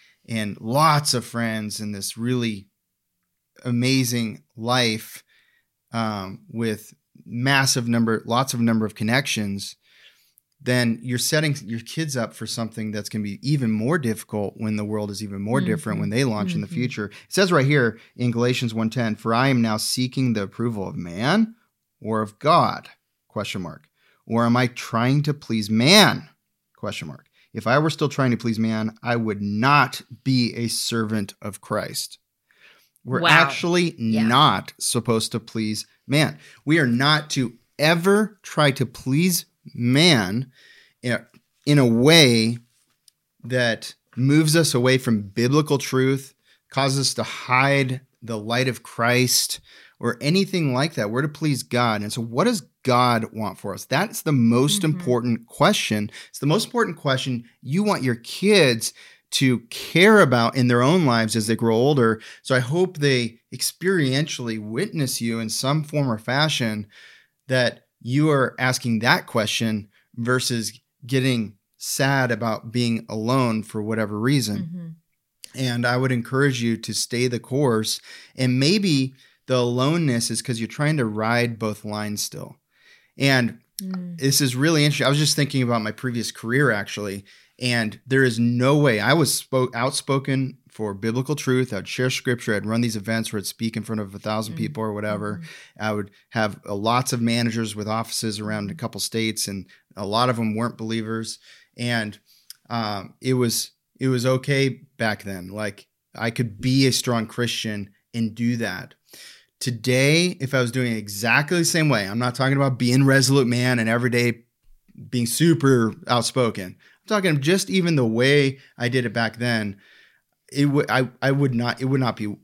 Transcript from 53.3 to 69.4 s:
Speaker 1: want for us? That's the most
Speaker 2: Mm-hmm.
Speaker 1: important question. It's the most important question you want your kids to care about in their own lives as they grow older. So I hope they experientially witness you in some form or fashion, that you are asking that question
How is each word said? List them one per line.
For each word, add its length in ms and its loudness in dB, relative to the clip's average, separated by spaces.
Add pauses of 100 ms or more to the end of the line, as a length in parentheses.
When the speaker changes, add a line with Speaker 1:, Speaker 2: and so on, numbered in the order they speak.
Speaker 1:
want 240 -6
for 160 -8
us? 120 -12
That's 360 -2
the 120 0
most 480 4
Speaker 2:
Mm-hmm. 180 0
Speaker 1:
important 480 -2
question. 640 0 (180)
It's 100 -16
the 60 -4
most 200 2
important 320 -2
question 480 -4 (160)
you 220 -2
want 200 0
your 120 0
kids 800 2 (380)
to 280 2 (100)
care 520 6
about 360 4
in 100 4
their 160 4
own 220 4
lives 300 2
as 120 0
they 80 2
grow 200 2
older. 460 4 (220)
So 100 0
I 60 4
hope 380 -2
they 420 0 (160)
experientially 1040 -2
witness 640 -4
you 180 -4
in 100 -6
some 340 -2
form 280 -2
or 80 -2
fashion, 680 -2 (600)
that 380 0 (200)
you 240 2
are 300 2
asking 400 0
that 260 2
question 640 -2 (280)